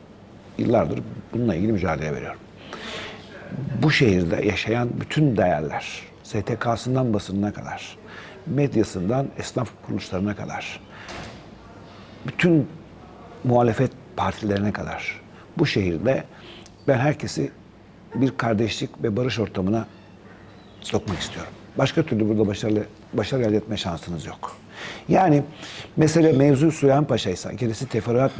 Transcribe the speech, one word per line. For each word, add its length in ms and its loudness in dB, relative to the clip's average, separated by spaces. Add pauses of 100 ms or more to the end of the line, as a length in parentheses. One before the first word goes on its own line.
(580)
Yıllardır 440 2 (320)
bununla 220 0
ilgili 160 0
mücadele 440 -2
veriyorum. 240 -10 (1400)
Bu 80 4
şehirde 540 4
yaşayan 440 0 (120)
bütün 360 2
değerler, 640 -2 (220)
S 180 -4
T 140 -2
K'sından 580 -2
basınına 400 -2
kadar, 440 -12 (480)
medyasından 840 0 (100)
esnaf 320 -6 (160)
kuruluşlarına 500 -4
kadar, 440 -10 (1500)
bütün 400 4 (760)
muhalefet 480 4 (240)
partilerine 580 0
kadar 480 -8 (360)
bu 80 4
şehirde 580 0 (640)
ben 100 4
herkesi 540 0 (640)
bir 220 2
kardeşlik 680 -2
ve 140 0
barış 220 -2
ortamına 480 0 (960)
sokmak 380 -2
istiyorum. 320 -8 (260)
Başka 260 2
türlü 260 0
burada 180 4
başarılı, 360 0 (300)
başarı 300 0
elde 140 2
etme 200 -2
şansınız 480 -6
yok. 320 -12 (520)
Yani 340 6 (540)
mesele 340 6
mevzu 400 6
Süleyman 340 4
Paşa 240 0
ise 240 -6
gerisi 360 -4
teferruat 500 2